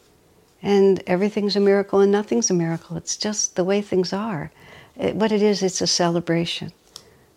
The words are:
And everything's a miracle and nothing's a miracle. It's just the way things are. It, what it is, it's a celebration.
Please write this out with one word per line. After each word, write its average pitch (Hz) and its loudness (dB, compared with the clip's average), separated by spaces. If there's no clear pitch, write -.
And 196 4
everything's 202 -2
a 202 2
miracle 196 2
and 196 6
nothing's 214 0
a 190 2
miracle. 165 -4
It's - -8
just - -6
the 180 0
way 202 0
things 185 -2
are. 190 -6
It, - -2
what 214 0
it 208 2
is, 202 2
it's 185 -2
a 175 -2
celebration. 170 -2